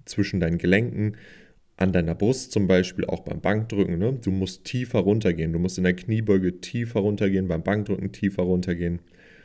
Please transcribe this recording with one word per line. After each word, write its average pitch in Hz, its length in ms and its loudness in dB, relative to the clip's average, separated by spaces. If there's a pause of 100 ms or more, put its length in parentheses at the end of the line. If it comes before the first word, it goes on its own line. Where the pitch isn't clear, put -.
zwischen 101 340 0
deinen 85 180 2
Gelenken, 104 600 0 (600)
an 95 160 2
deiner 82 220 2
Brust 123 360 0
zum 101 140 2
Beispiel, 92 400 2
auch - 140 -4
beim - 200 -8
Bankdrücken. 101 600 0
Ne? 127 200 0
Du 98 120 -2
musst 95 320 -4
tiefer 123 360 -2
runtergehen. 90 540 2
Du 85 60 0
musst 90 180 -2
in 92 60 -2
der 90 120 4
Kniebeuge 98 640 0
tiefer 117 420 -4
runtergehen, 98 460 0
beim 82 140 0
Bankdrücken 98 500 -2
tiefer 98 300 -2
runtergehen. 87 580 0 (460)